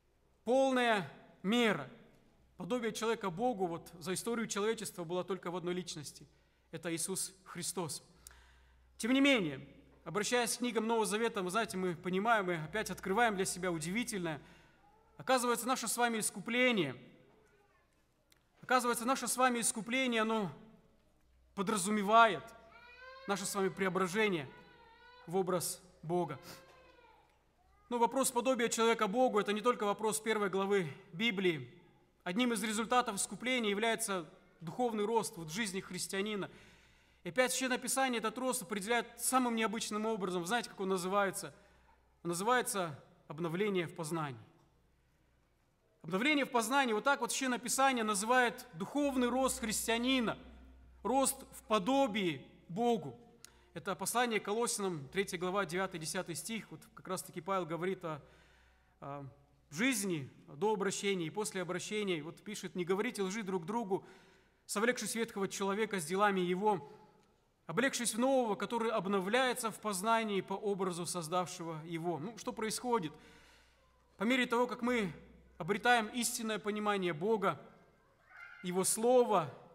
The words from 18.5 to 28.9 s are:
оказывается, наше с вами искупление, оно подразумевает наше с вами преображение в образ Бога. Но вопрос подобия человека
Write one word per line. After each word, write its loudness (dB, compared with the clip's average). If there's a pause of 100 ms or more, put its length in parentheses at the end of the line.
оказывается, 2
наше 0
с -2
вами 4
искупление, 0
оно 0 (1040)
подразумевает 4 (840)
наше -2
с -4
вами 0
преображение 0 (800)
в -2
образ 0 (200)
Бога. -2 (1500)
Но -2
вопрос 2
подобия 2
человека 2